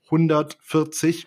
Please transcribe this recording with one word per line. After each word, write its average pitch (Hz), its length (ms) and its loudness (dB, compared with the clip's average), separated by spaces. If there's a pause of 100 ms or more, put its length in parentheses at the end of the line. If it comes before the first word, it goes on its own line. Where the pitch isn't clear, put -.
(140)
hundertvierzig 156 1120 0